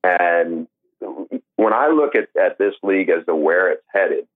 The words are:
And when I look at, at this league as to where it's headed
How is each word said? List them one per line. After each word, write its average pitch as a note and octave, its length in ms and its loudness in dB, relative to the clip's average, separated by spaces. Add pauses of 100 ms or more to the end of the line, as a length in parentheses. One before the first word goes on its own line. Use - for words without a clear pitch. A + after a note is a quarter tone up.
And E2+ 640 2 (880)
when G#2+ 180 2
I C#3 140 0
look D3+ 260 2
at, A2 140 0 (120)
at F2+ 180 0
this G2 240 0
league F#2+ 280 0
as E2 160 0
to E2+ 80 -2
where E2+ 360 2
it's - 120 -4 (100)
headed F#2+ 440 -2